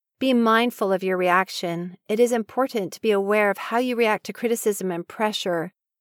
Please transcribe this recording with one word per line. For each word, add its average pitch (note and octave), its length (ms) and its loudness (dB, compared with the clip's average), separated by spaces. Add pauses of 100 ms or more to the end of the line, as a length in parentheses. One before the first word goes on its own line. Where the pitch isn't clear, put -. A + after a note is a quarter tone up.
(180)
Be C4 140 2
mindful A3+ 580 2
of F#3 120 0
your F#3 160 0
reaction. F3+ 800 0 (100)
It G#3+ 100 0
is A#3+ 140 4
important A#3 600 -2
to - 80 -18
be A3 80 2
aware G3+ 400 2
of F#3+ 80 -4
how - 180 -6
you B3 180 0
react A3 300 0
to - 80 -10
criticism G#3+ 580 -2
and E3+ 160 -6
pressure. - 680 -4 (260)